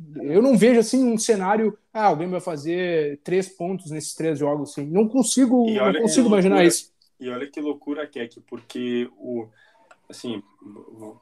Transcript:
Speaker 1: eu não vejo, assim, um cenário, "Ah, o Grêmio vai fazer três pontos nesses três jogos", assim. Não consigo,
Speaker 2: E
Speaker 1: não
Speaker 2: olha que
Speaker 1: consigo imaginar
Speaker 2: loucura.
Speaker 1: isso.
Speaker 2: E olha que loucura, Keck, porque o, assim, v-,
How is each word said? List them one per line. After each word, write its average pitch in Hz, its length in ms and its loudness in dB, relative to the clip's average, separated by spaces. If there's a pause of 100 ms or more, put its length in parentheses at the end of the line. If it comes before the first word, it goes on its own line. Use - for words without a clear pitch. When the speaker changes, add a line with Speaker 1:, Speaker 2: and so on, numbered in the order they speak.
(220)
Speaker 1:
eu 151 180 2
não 254 160 6
vejo, 233 240 6
assim, 254 240 0
um 233 140 0
cenário, 208 580 0 (160)
"Ah, 214 180 2
o 151 60 2
Grêmio 180 160 -6
vai 175 80 -4
fazer 160 840 -4
três 190 280 -2
pontos 175 400 -8
nesses 151 240 -10
três 160 240 -2
jogos", 143 320 -4
assim. 143 160 -10
Não 190 200 2
consigo, 247 600 2
Speaker 2:
E 220 80 0
Speaker 1:
não - 80 0
Speaker 2:
olha 196 120 2
que 220 60 -2
Speaker 1:
consigo 233 240 2
imaginar 196 300 4
Speaker 2:
loucura. 175 120 6
Speaker 1:
isso. - 220 0 (300)
Speaker 2:
E 127 80 -10
olha 123 220 -8
que 156 100 -12
loucura, 147 460 -8
Keck, 117 420 -12
porque 120 600 -6 (100)
o, 120 280 -10 (640)
assim, 113 320 -10 (200)
v-, 110 600 -20